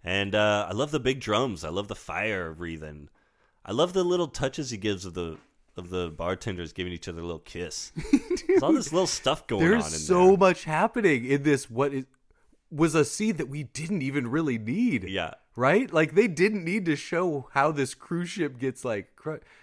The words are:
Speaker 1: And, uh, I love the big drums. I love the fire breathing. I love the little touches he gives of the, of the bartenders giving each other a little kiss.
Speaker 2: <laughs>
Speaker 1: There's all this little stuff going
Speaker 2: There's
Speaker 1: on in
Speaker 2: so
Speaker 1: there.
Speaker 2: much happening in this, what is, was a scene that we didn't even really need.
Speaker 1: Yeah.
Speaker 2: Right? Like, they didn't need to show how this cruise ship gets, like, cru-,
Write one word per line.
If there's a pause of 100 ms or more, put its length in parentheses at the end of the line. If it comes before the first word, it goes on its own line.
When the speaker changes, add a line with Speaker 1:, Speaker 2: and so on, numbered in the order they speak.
Speaker 1:
And,
uh,
I
love
the
big
drums.
I
love
the
fire
breathing. (560)
I
love
the
little
touches
he
gives
of
the, (380)
of
the
bartenders
giving
each
other
a
little
kiss. (260)
Speaker 2:
<laughs>
Speaker 1:
There's
all
this
little
stuff
going
Speaker 2:
There's
Speaker 1:
on
in
Speaker 2:
so
Speaker 1:
there.
Speaker 2:
much
happening
in
this,
what
is, (680)
was
a
scene
that
we
didn't
even
really
need.
Speaker 1:
Yeah. (220)
Speaker 2:
Right?
Like,
they
didn't
need
to
show
how
this
cruise
ship
gets,
like,
cru-, (220)